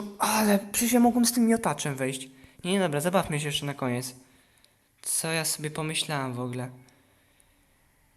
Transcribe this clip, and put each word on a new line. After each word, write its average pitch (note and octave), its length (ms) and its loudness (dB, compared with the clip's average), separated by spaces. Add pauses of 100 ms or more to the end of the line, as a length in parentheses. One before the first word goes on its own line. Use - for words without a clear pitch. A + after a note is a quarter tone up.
(180)
ale G#3+ 400 4 (120)
przecież A#3 200 0
ja B3 80 6
mogłem A#3+ 260 6
z A#3 80 2
tym A#3 140 4
miotaczem D#3+ 480 0
wejść. C3 340 -4 (340)
Nie, F3+ 80 -2
nie, G3 80 2
dobra, D3 220 0
zabawmy F3 380 0
się D3+ 60 -4
jeszcze D3 200 -4
na C#3+ 80 -4
koniec. B2+ 420 -4 (840)
Co - 300 -4
ja D#3+ 140 0
sobie D3+ 260 -4
pomyślałem D3+ 640 -4
w B2 60 -6
ogóle? B2 300 -6 (1500)